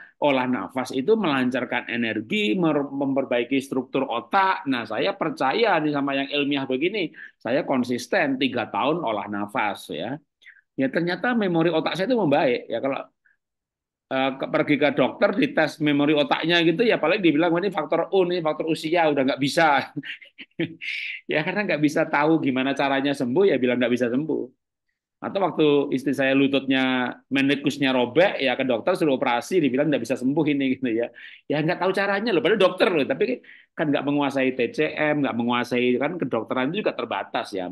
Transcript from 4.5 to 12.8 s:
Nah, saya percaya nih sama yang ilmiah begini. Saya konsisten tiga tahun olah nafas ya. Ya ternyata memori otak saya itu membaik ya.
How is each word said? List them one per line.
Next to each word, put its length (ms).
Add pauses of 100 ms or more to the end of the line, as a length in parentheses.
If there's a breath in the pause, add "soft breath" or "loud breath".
Nah, 160
saya 320
percaya 640
nih 120
sama 280
yang 80
ilmiah 400
begini. 480 (240 loud breath)
Saya 240
konsisten 720
tiga 320
tahun 320
olah 320
nafas 560
ya. 320 (560 loud breath)
Ya 160
ternyata 400
memori 400
otak 240
saya 80
itu 160
membaik 480
ya. 160